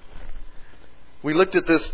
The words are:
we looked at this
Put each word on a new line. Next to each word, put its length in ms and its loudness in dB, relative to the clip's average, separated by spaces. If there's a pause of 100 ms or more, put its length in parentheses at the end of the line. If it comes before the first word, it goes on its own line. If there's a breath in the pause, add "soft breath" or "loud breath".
(1200 soft breath)
we 120 0
looked 220 6
at 100 2
this 260 6